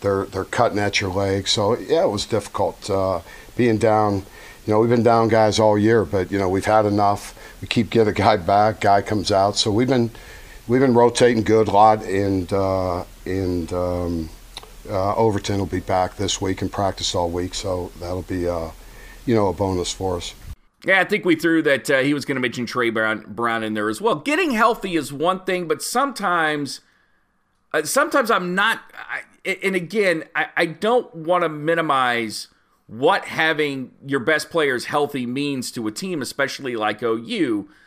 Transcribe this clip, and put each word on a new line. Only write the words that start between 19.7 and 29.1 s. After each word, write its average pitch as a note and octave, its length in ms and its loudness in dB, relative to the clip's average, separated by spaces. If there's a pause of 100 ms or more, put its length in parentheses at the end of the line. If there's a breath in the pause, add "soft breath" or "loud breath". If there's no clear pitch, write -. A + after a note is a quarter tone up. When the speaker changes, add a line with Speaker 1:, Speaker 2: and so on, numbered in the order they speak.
Speaker 1:
for F#2 260 -6
us. - 160 -12 (500)
Speaker 2:
Yeah, F#3+ 180 2
I - 20 2
think F#3 220 -2
we E3+ 100 4
threw E3 280 2
that, C#3+ 260 0
uh, C#3 120 4
he C#3+ 120 2
was C#3 120 -4
gonna C3+ 140 -4
mention A#2+ 280 -4
Trey A#2 240 0
Brown, A2 360 -2
Brown A2+ 360 -4
in G#2+ 100 -4
there G#2+ 160 -2
as G#2+ 120 -4
well. A3 120 2
Getting D4 380 -2
healthy A3 440 0
is C3+ 160 -4
one F3 320 -2
thing, F3+ 240 -4
but D#3 140 -2
sometimes, F3 1000 -2 (920)
uh, D#3 100 0
sometimes C#4 460 0
I'm F3+ 240 0
not, G#3 280 -2 (120)
I, - 280 -12 (420)